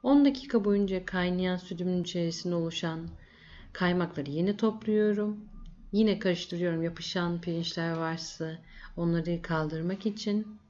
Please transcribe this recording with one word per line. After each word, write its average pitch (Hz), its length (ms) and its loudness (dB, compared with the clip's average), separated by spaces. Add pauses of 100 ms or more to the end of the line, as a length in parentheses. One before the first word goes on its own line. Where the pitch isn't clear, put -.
On 277 220 8
dakika 240 400 2
boyunca 196 400 2
kaynayan 180 520 2
sütümün 180 460 -2
içerisinde 175 520 -2
oluşan 165 520 -2 (680)
kaymakları 175 580 0
yine 185 260 0
topluyorum. 214 880 2 (460)
Yine 208 280 4
karıştırıyorum 170 640 0
yapışan 170 580 -2
pirinçler 165 500 -2
varsa 165 680 -6 (380)
onları 170 440 0
kaldırmak 165 640 -2
için. 208 540 -2 (100)